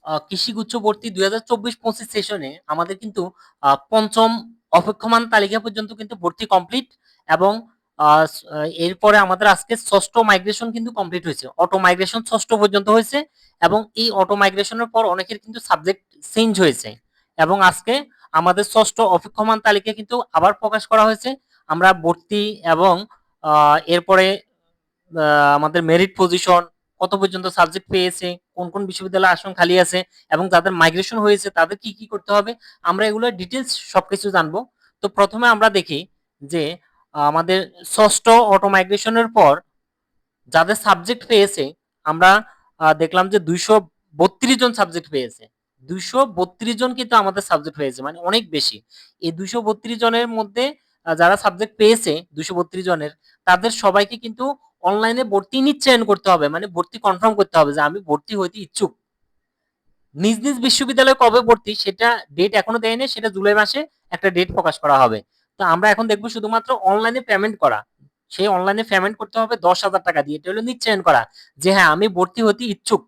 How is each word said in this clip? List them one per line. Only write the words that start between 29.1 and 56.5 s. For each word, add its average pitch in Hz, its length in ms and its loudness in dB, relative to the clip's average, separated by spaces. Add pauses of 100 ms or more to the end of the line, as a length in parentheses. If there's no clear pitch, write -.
আসন 185 220 -4
খালি 180 260 2
আছে 180 240 0 (260)
এবং 175 200 -2
যাদের 180 220 2
মাইগ্রেশন 175 460 0
হয়েছে 208 320 0
তাদের 170 280 -2
কি 208 160 -14
কি 220 120 -20
করতে 202 280 -8
হবে, 208 180 0 (300)
আমরা 190 260 -2
এগুলো 220 240 -2
ডিটেইলস 208 400 -10 (220)
সবকিছু 196 380 -4
জানবো। 170 280 -2 (420)
তো 202 80 -4
প্রথমে 214 380 0
আমরা 220 220 4
দেখি 175 300 -4 (420)
যে, 151 220 -4 (500)
আহ, 151 80 -4
আমাদের 165 380 2 (260)
ষষ্ঠ - 440 2
অটো 214 400 6
মাইগ্রেশনের 202 580 0
পর 180 340 4 (840)
যাদের 165 280 2
সাবজেক্ট 202 520 -2
পেয়েছে, 196 460 2 (300)
আমরা, 165 280 4 (480)
আহ, 156 140 4
দেখলাম 175 360 0
যে 208 100 0
দুইশো 175 360 0 (400)
বত্রিশ 226 420 0
জন 240 160 0
সাবজেক্ট 170 360 -4
পেয়েছে। 127 340 -8 (460)
দুইশো 220 360 -2
বত্রিশ 202 500 -6
জন 247 180 -4
কিন্তু 247 220 -4
আমাদের 196 260 2
সাবজেক্ট 156 360 -4
হয়েছে, 135 240 -6
মানে 151 180 -10
অনেক 202 300 -2
বেশি। 139 280 -4 (420)
এই 165 120 -6
দুইশো 190 300 -8
বত্রিশ 214 380 -6
জনের 233 280 0
মধ্যে, 220 380 -6 (400)
আহ, 165 100 -2
যারা 170 220 4
সাবজেক্ট 208 400 -4
পেয়েছে 214 560 2
দুইশো 156 220 -10
বত্রিশ 180 300 -6
জনের, 156 260 -4 (340)
তাদের 185 260 2
সবাইকে 202 460 0
কিন্তু 240 400 -10 (240)
অনলাইনে 220 420 -2
ভর্তি 196 380 -4
নিশ্চয়ন 262 480 2
করতে 196 200 0
হবে, 160 180 2
মানে 170 200 -6